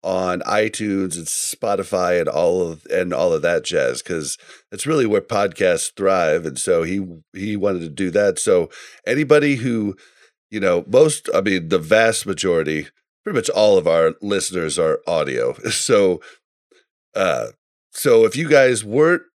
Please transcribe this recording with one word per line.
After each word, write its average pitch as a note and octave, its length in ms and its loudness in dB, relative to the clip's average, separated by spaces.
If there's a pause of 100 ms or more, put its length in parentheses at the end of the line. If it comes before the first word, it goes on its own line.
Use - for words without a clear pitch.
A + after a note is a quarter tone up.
on F#2 400 -2
iTunes G2 720 -2
and E2 100 -12
Spotify F#2 920 -2
and D#2+ 80 -2
all F2 320 0 (100)
of, D#2+ 220 -14
and F2+ 220 -2
all E2+ 180 2
of D#2 100 0
that E2+ 220 0
jazz, C2+ 380 -2
'cause D#2 340 -6 (340)
that's G#2 160 -10
really D3 200 0
where G#2 160 0
podcasts F#2+ 760 0
thrive. F2 500 2
And C2+ 120 -8
so E2+ 260 0
he, F#2+ 160 -4 (320)
he G#2 240 -8
wanted F#2+ 240 -2
to E2 80 -10
do F2+ 220 -4
that. G2+ 280 0
So F2+ 300 2 (380)
anybody C#3+ 500 2
who, A2+ 400 -4 (540)
you G#2+ 100 -6
know, F2 260 2
most, D3 480 2
I F#2 60 4
mean, F#2 300 -2
the F#2 100 2
vast A2 460 2
majority, D#2+ 600 -2 (380)
pretty D3+ 120 -4
much - 140 -2
all G#2 280 4
of E2+ 100 2
our E2 340 4
listeners F2+ 560 -4
are D#2+ 300 0
audio. C#2 460 -2 (100)
<laughs> G#2+ 80 -4
So, G2 480 2 (920)
uh, C#2 340 -2 (440)
so A2+ 320 4
if A2 120 0
you D#3+ 120 -4
guys B2+ 360 4
weren't D3+ 380 0 (180)